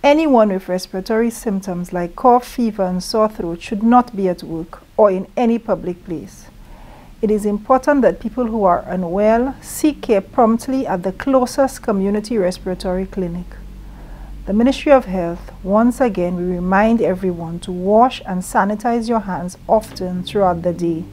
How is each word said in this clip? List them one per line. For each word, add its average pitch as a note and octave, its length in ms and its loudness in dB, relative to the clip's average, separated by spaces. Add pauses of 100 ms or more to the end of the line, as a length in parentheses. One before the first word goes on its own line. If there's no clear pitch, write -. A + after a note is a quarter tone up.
Anyone C#4+ 500 6
with F#3+ 180 -4
respiratory F#3+ 600 -2
symptoms F#3+ 640 -6
like F3 220 -4
cough, B3 320 4
fever, G#3+ 380 -2
and F3+ 180 -2
sore G#3+ 260 0
throat F3 320 -8
should G3+ 220 -6
not A#3+ 320 4
be F#3+ 140 0
at F3+ 160 -4
work E3 380 -8 (140)
or G#3 140 6
in F#3+ 160 -4 (100)
any A#3 220 2
public F3+ 460 -4
place. - 420 -12 (760)
It G#3+ 120 0
is G#3 120 0
important B3+ 580 2
that A3+ 180 4
people A#3+ 260 -4
who A3 160 -2
are F3+ 240 4
unwell G#3 760 0
seek - 420 -2
care G3+ 180 2
promptly A#3 640 0
at F3 160 -4
the F#3+ 80 -2
closest C4 720 0
community G#3 560 -2
respiratory F#3 680 -2
clinic. F3+ 400 -6 (1000)
The F#3+ 60 -4
Ministry C4 400 4
of C4+ 140 6
Health, F3+ 440 -4 (140)
once A3 360 2
again, F#3 360 0
we F3 80 -4
remind F#3+ 580 2
everyone F3 580 -2
to - 120 -10
wash G#3 520 2
and F#3 180 -4
sanitize A3 680 0
your A3+ 120 0
hands F3+ 380 -8 (100)
often F#3 540 -2
throughout F3+ 400 0
the F3 100 0
day. E3+ 300 -2 (100)